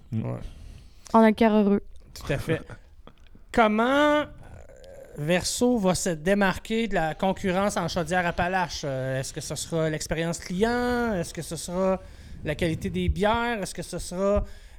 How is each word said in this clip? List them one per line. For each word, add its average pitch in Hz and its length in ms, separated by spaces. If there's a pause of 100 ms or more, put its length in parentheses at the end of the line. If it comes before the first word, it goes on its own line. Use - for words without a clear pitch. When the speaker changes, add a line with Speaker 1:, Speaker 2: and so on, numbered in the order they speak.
(120)
Speaker 1:
Mm. 113 120
Speaker 2:
Ouais. 120 160 (760)
Speaker 3:
On 226 60
a 220 80
le 214 80
cœur 226 180
heureux. 202 280 (340)
Speaker 2:
Tout - 180
à 135 60
fait. 160 220 (880)
Comment, 214 320 (380)
euh, 285 40 (920)
Verso 180 600
va 190 180
se - 140
démarquer 202 800
de 196 80
la 160 200
concurrence 196 640
en 175 100
Chaudière-Appalaches ? 175 960
Euh, 131 340
est-ce 131 140
que 147 80
ce 151 140
sera 160 340
l'expérience 160 500
client ? 240 760
Est-ce 170 200
que 170 80
ce 160 140
sera 185 440 (460)
la 151 100
qualité 170 340
des 180 200
bières ? 220 520
Est-ce 175 140
que 180 60
ce 170 180
sera, 196 460 (340)